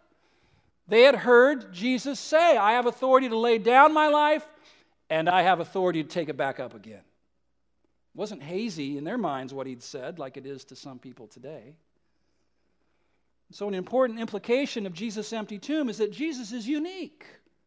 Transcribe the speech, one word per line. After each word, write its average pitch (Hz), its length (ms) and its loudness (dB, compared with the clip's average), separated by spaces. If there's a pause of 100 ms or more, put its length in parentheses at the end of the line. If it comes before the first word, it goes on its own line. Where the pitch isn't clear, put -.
(880)
They 220 160 6
had 269 140 8
heard 240 540 4
Jesus 240 480 -4
say, 320 380 4
"I 208 160 4
have 247 140 0
authority 262 420 4
to 226 80 -2
lay 226 220 2
down 262 340 6
my 302 160 4
life, 294 380 2 (640)
and 160 180 0
I 180 140 4
have 175 180 2
authority 175 420 -2
to 143 60 -14
take 156 220 -4
it 131 80 -8
back 139 220 -4
up 120 120 -12
again." 107 320 -20
It - 1120 -20
wasn't 185 240 -8
hazy 160 540 -6
in 143 80 -8
their 214 140 -6
minds 135 340 -6
what 135 140 -8
he'd 123 160 -14
said, 151 360 -12
like 135 200 -14
it 131 80 -16
is 135 180 -14
to 127 120 -20
some 131 220 -18
people 120 280 -20
today. 131 500 -20 (1700)
So 202 160 -10
an 202 60 -4
important 226 480 -2
implication 226 640 -4
of 175 80 -10
Jesus' 208 400 -10
empty 214 260 -10
tomb 285 300 -4
is 208 80 -8
that 208 160 -2
Jesus 247 400 -8
is 233 160 -8
unique 311 560 -8 (420)